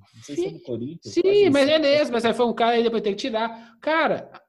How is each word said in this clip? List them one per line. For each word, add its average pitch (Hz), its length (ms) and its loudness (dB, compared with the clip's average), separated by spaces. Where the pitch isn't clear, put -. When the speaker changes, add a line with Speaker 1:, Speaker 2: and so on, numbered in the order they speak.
Speaker 1:
Não 113 80 -20
sei 143 120 -14
se 170 100 -4
é 190 60 -6
do 160 80 -14
Speaker 2:
Sim. - 40 -20
Speaker 1:
Corinthians, 240 520 -10
Speaker 2:
Sim, 339 40 -2
Speaker 1:
acho 370 120 2
que 403 180 6
Speaker 2:
mas 277 140 4
Speaker 1:
sim. 277 40 2
Speaker 2:
beleza, 294 440 2
mas 233 140 0
aí 226 80 2
foi 240 120 0
um 226 80 0
cara, 233 220 2
aí 233 80 2
depois 226 180 -2
teve 214 140 -2
que - 60 -10
tirar. 226 600 -6
Cara, 294 500 -2